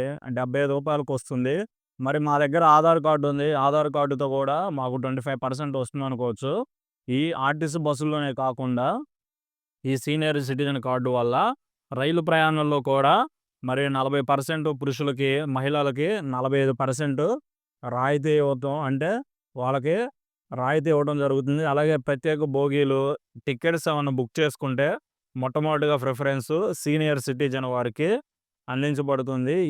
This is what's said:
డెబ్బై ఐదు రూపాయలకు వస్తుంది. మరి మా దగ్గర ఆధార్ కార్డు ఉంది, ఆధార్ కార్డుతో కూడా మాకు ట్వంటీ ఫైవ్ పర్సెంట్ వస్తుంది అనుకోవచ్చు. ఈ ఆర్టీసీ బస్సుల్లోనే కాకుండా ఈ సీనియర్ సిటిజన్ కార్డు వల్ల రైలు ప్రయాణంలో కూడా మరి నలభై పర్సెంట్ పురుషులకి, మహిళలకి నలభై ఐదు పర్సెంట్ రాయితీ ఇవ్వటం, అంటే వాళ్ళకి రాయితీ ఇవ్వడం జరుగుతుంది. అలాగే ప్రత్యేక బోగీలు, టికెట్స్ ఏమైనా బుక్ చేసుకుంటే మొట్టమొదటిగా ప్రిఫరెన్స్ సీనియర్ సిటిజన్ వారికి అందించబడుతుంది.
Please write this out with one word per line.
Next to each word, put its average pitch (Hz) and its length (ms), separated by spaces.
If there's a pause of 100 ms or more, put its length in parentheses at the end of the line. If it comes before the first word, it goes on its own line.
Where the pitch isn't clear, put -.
(360)
డెబ్బై 127 280
ఐదు 139 120
రూపాయలకు 143 400
వస్తుంది. 127 400 (440)
మరి 139 280
మా 147 160
దగ్గర 151 200 (120)
ఆధార్ 165 300
కార్డు 151 260
ఉంది, 143 160 (160)
ఆధార్ 147 320
కార్డుతో 143 400
కూడా 135 200 (220)
మాకు 127 260
ట్వంటీ 131 220
ఫైవ్ 135 200
పర్సెంట్ 135 360
వస్తుంది 139 280
అనుకోవచ్చు. 123 420 (560)
ఈ 127 120 (280)
ఆర్టీసీ 151 400
బస్సుల్లోనే 147 440 (100)
కాకుండా 127 460 (960)
ఈ 135 120 (100)
సీనియర్ 151 340 (100)
సిటిజన్ 139 380
కార్డు 127 300
వల్ల 120 180 (640)
రైలు 160 300
ప్రయాణంలో 156 500 (120)
కూడా 139 220 (500)
మరి 127 200 (140)
నలభై 139 340
పర్సెంట్ 151 380 (120)
పురుషులకి, 135 500 (260)
మహిళలకి 143 520 (260)
నలభై 135 280
ఐదు 135 180
పర్సెంట్ 135 420 (760)
రాయితీ 143 440
ఇవ్వటం, 139 340 (140)
అంటే 143 220 (440)
వాళ్ళకి 135 420 (540)
రాయితీ 139 440
ఇవ్వడం 147 300
జరుగుతుంది. 139 380 (100)
అలాగే 151 220 (140)
ప్రత్యేక 147 320 (160)
బోగీలు, 139 460 (420)
టికెట్స్ 165 480
ఏమైనా 143 260
బుక్ 123 220
చేసుకుంటే 139 480 (460)
మొట్టమొదటిగా 147 680
ప్రిఫరెన్స్ 135 500 (280)
సీనియర్ 151 440
సిటిజన్ 131 480
వారికి 123 340 (600)
అందించబడుతుంది. 135 840 (160)